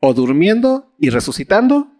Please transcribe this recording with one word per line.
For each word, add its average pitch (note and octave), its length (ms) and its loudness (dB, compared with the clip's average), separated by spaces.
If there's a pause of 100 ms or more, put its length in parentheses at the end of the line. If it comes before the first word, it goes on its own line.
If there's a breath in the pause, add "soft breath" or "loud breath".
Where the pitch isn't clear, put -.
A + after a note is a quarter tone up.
O C3+ 140 2
durmiendo G3+ 840 0
y C3+ 120 0
resucitando A#3 880 -2